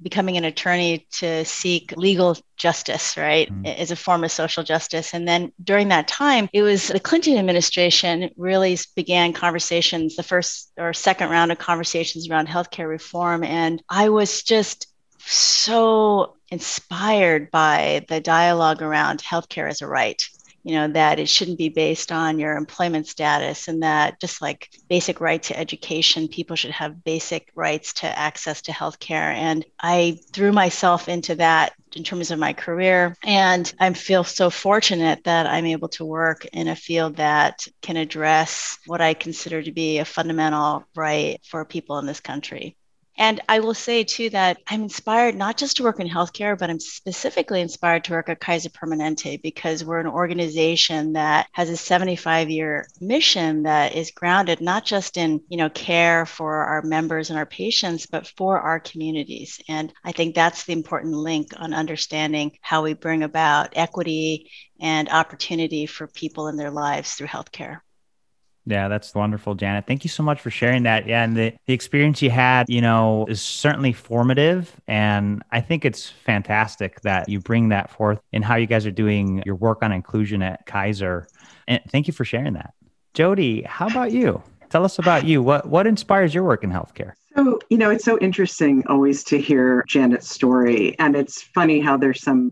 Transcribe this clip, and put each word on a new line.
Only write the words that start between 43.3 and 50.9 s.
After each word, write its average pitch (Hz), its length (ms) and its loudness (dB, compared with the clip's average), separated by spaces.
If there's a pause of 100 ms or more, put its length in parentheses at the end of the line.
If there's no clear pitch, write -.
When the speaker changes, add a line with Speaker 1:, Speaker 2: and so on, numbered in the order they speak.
Speaker 1:
I 220 120 4
will 226 120 -2
say, 233 300 -2
too, 226 260 -6
that 190 380 0
I'm 214 160 -4
inspired 220 500 0
not 196 240 -4
just 285 200 -4
to 269 60 -4
work 226 160 0
in 180 80 -4
healthcare, 175 480 -4
but 185 140 -4
I'm 165 100 -4
specifically - 840 -4
inspired 170 420 0
to 185 80 -6
work 165 180 -4
at 165 100 -6
Kaiser 165 300 -4
Permanente 156 720 -6
because 160 420 -6
we're 165 160 -4
an 165 60 -4
organization 160 1080 0